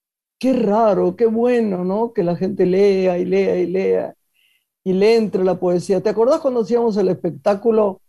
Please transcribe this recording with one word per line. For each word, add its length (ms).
"Qué 160
raro, 640
qué 100
bueno, 580
¿no? 300
Que 80
la 120
gente 300
lea 540
y 80
lea 320
y 80
lea, 480
y 120
le 220
entre 280
la 160
poesía". 420
¿Te 60
acordás 320
cuando 200
hacíamos 360
el 120
espectáculo? 1000